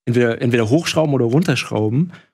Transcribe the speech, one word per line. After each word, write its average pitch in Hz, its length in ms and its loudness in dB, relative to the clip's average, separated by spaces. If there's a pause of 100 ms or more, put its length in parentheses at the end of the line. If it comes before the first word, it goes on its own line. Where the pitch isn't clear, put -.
entweder, 120 360 0
entweder 117 280 2
hochschrauben 156 440 0
oder 123 120 2
runterschrauben 120 880 0 (220)